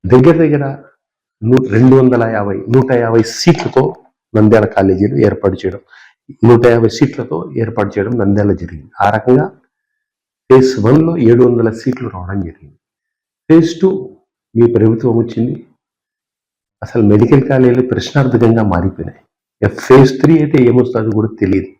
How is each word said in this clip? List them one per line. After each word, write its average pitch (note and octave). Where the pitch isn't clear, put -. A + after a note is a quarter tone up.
దగ్గర C3
దగ్గర C#3+
ను-, B2+
రెండు B2+
వందల B2+
యాభై, G#2
నూట C3
యాభై A#2
సీట్లతో -
నంద్యాల G#2+
కాలేజీలు G2+
ఏర్పాటు G2+
చేయడం, F#2+
నూట A#2+
యాభై A#2
సీట్లతో G#2+
ఏర్పాటు G#2+
చేయడం A2+
నంద్యాల G2+
జరిగింది. E2+
ఆ G2+
రకంగా B2+
ఫేజ్ C3
వన్లో D#3+
ఏడు A#2+
వందల A#2
సీట్లు B2
రావడం F#2+
జరిగింది. D2+
ఫేజ్ E3
టూ -
మీ A#2
ప్రభుత్వం A2+
వచ్చింది, A#2
అసలు A#2
మెడికల్ G#2+
కాలేజీలు B2+
ప్రశ్నార్థకంగా A#2
మారిపోయినాయి. F#2
ఇక G#2+
ఫేజ్ C3
త్రీ D#3+
అయితే C#3+
ఏమొస్తుందో A#2+
కూడా G#2+
తెలియదు. F#2+